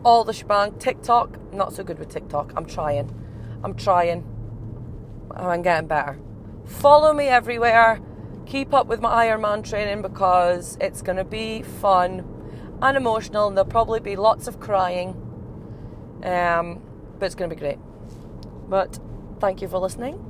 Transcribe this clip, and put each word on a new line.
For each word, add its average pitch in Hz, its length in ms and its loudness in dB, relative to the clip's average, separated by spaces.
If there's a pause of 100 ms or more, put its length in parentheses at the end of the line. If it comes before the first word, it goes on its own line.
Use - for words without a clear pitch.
all 233 220 8
the 220 80 -4
shebang. 208 400 0
TikTok, 240 640 0 (160)
not 190 180 -2
so 196 120 -10
good 170 160 -10
with 156 100 -12
TikTok. - 480 -6
I'm 160 80 -6
trying. 147 460 -4 (520)
I'm 202 100 -6
trying. 175 500 2 (1080)
I'm 175 300 -2
getting 165 260 2
better. 147 320 -2 (460)
Follow 302 480 8
me 285 140 2
everywhere. 233 720 6 (460)
Keep 277 280 -2
up 262 140 6
with 220 140 -2
my 233 260 4
Ironman 214 360 0
training 208 380 -4
because 180 800 2
it's 190 220 -4
gonna 185 240 -2
be 220 360 -6
fun 185 600 2 (580)
and 269 140 4
emotional, 220 520 0
and 196 100 -2
there'll 190 120 2
probably 226 300 2
be 208 160 -6
lots 208 320 2
of - 120 -12
crying. 180 500 -2 (1120)
Um, 175 580 0 (380)
but 196 60 -4
it's 175 100 -4
gonna 175 140 -4
be 160 60 -8
great. 143 240 -6 (880)
But 190 300 -2 (400)
thank 190 220 0
you 190 60 -8
for 185 120 -2
listening. 240 500 -6